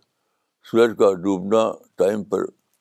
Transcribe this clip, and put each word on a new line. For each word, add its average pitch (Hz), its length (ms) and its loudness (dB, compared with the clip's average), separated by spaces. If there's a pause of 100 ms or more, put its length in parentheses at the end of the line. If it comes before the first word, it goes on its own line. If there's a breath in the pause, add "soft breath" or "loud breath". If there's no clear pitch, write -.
(720)
سورج 117 280 4
کا 101 160 4
ڈوبنا 98 800 -2
ٹائم 101 300 -2
پر، 95 140 -4 (420)